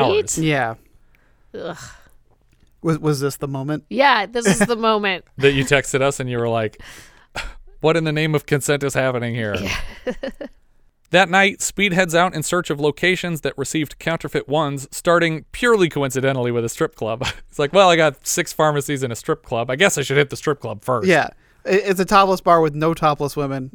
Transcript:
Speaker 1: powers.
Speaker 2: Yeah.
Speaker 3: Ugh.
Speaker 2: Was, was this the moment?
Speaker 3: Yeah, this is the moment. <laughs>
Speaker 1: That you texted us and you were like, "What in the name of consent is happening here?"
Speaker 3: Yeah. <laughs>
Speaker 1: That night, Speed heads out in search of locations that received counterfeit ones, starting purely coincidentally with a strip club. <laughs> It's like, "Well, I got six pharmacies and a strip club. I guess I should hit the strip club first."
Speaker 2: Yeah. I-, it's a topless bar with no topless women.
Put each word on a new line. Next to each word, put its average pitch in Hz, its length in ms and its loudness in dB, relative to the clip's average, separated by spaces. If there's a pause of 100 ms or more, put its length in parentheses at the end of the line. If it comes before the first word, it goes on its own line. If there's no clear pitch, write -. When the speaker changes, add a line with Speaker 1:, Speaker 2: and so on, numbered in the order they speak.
Speaker 1:
powers. 202 340 0
Speaker 2:
Yeah. 135 380 0 (800)
Speaker 3:
Ugh. 190 220 -10 (1040)
Speaker 2:
Was, 160 140 0
was 143 220 0
this 139 180 -4
the 147 100 -8
moment? 139 440 -6
Speaker 3:
Yeah, 240 340 2
this 233 220 -2
is 190 100 4
the 220 180 2
moment. 208 560 0
<laughs> - 60 -16
Speaker 1:
That 139 140 4
you 139 120 0
texted 135 380 0
us 135 180 0
and 127 80 -6
you 123 120 -4
were 117 100 0
like, 113 320 -2 (1000)
"What 160 160 2
in 160 100 0
the 156 60 0
name 156 220 0
of 147 140 -2
consent 143 340 0
is 139 140 -2
happening 123 400 -2
here?" 110 200 -4
Speaker 3:
Yeah. - 600 -6
<laughs> - 160 -10 (800)
Speaker 1:
That 180 180 4
night, 196 320 2
Speed 196 320 -2
heads 170 220 2
out 175 180 2
in 156 80 -4
search 175 300 -4
of 143 80 -4
locations 170 640 -2
that 135 140 -4
received 139 440 -6
counterfeit 160 480 -4
ones, 139 440 -2
starting 170 600 0
purely 220 380 2
coincidentally 131 640 0
with 117 140 0
a 113 40 -4
strip - 260 -4
club. 113 280 -4 (140)
<laughs> - 120 -20
It's - 100 -8
like, 143 120 0
"Well, 190 200 6
I 165 60 4
got 156 280 0
six - 260 -4
pharmacies 147 520 0
and 117 100 -6
a - 20 -6
strip - 280 -4
club. 120 260 -4
I 127 60 -2
guess 190 240 2
I - 20 -2
should 135 160 -2
hit 143 140 2
the - 60 -8
strip - 220 -2
club 110 240 -10
first." 127 240 0
Speaker 2:
Yeah. 160 200 4 (360)
I-, - 60 -6 (160)
it's 196 140 0
a 185 60 0
topless 190 360 4
bar 170 200 6
with 156 120 2
no 156 220 0
topless 147 400 0
women. 135 400 -6